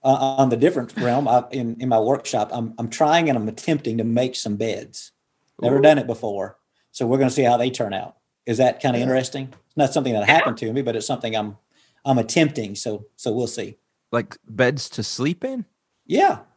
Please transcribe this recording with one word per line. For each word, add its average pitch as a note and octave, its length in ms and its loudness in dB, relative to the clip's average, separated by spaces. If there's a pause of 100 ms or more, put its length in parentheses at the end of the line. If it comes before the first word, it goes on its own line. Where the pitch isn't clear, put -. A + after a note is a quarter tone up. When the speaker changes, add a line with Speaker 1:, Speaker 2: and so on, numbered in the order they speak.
Speaker 1:
uh, C3+ 40 2 (320)
on C3+ 100 6
the A#2 80 2
different C3 400 0
realm, B2+ 300 0
I, B2 240 4
in, A#2 280 -6
in B2+ 80 -4
my A#2 120 4
workshop, A2+ 520 0
I'm, A2+ 280 -6
I'm A#2 100 -4
trying D#3+ 400 2
and B2+ 80 2
I'm G#2+ 100 -4
attempting A#2 520 -2
to A2 40 -2
make A#2+ 320 0
some G#2 200 -4
beds. G#2 560 -8 (500)
Never B2 160 2
Speaker 2:
Ooh. C3+ 60 0
Speaker 1:
done D3+ 160 8
it B2 80 -6
before, G2+ 500 -6 (360)
so A#2+ 120 -2
we're C3 140 2
gonna C3+ 100 4
see C3 140 0
how A#2+ 140 4
they B2 120 0
turn A2+ 240 -4
out. - 220 -8 (320)
Is A2+ 100 -2
that B2+ 220 2
kinda B2 180 0
Speaker 3:
Yeah. B2 60 0
Speaker 1:
interesting? C3 500 -2 (140)
It's - 100 -8
not C#3 160 2
something C3 200 0
that G#2 140 0
happened C#3+ 300 4
to A2+ 160 -6
me, C3+ 80 -2
but A#2 140 -2
it's G#2+ 100 -4
something A#2 300 -6
I'm, G#2 220 -4 (460)
I'm C3+ 140 2
attempting. A#2+ 560 0
So, G#2 320 -8 (120)
so A#2+ 140 -4
we'll A#2+ 140 -2
see. - 320 -10 (340)
Speaker 2:
Like A#2 260 -4 (120)
beds A#2+ 400 0
to - 140 -6
sleep D3+ 420 -4
in? C4 200 -6 (420)
Speaker 1:
Yeah. F4 320 2 (180)